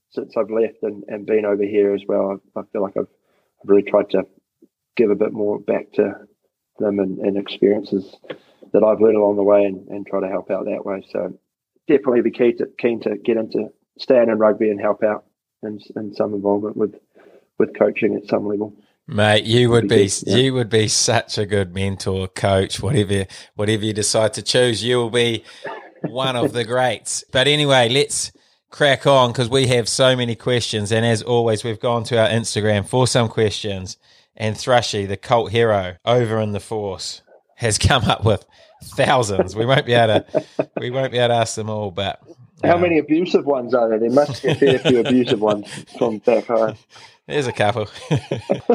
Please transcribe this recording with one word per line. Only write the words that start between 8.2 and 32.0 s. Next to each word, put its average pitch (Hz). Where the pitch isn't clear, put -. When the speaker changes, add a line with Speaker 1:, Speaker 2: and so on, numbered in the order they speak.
Speaker 1:
that 104
I've 107
learned 110
along 104
the 101
way 101
and, 95
and 101
try 98
to 95
help 95
out 98
that 104
way. 98
So 92
definitely 127
be 117
keen 120
to, -
keen 117
to 107
get 113
into 110
staying 120
in 110
rugby 107
and 101
help 104
out 107
in, 107
in 107
some 104
involvement 101
with, 107
with -
coaching 104
at 104
some 104
level. 104
Speaker 2:
Mate, 107
you 120
would 117
Speaker 1:
Would 98
be 117
Speaker 2:
be, 101
Speaker 1:
good, -
yeah. 95
Speaker 2:
you 131
would 120
be 107
such -
a 110
good 98
mentor, 95
coach, 98
whatever, 98
whatever 104
you 110
decide 107
to -
choose, 120
you 123
will 117
be 117
one 127
of 120
the 120
greats. 120
But 131
anyway, 139
let's -
crack 139
on 127
'cause 117
we 135
have 123
so 131
many 120
questions. 110
And 113
as 113
always, 117
we've 113
gone 120